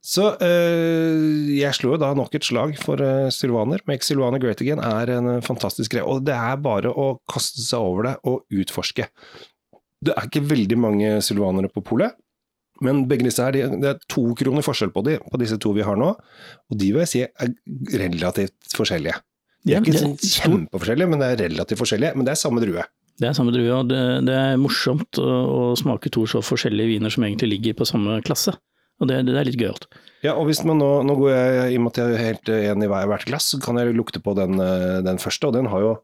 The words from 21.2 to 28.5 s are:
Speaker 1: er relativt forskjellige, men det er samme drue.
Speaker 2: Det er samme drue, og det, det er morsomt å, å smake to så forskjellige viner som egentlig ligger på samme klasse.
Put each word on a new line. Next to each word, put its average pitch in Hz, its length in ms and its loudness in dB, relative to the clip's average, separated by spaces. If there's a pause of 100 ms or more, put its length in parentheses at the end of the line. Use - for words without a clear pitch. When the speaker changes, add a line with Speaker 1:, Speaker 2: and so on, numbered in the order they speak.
Speaker 1:
er 92 80 0
relativt 90 320 -4
forskjellige, 120 380 0
men 131 80 0
det 131 80 2
er - 100 -2
samme 120 160 0
drue. 90 240 0 (340)
Speaker 2:
Det 117 120 0
er - 20 0
samme 120 220 2
drue, 120 180 2
og 127 160 0
det, 131 380 0
det 131 100 2
er 135 220 2
morsomt 139 600 0
å, 127 540 0
å 123 60 0
smake 123 340 -2
to 110 140 2
så 117 180 -2
forskjellige 110 560 0
viner 107 100 -2
som 117 140 -2
egentlig 107 380 0
ligger 113 140 0
på 120 120 -2
samme 107 340 0
klasse. - 360 -2 (440)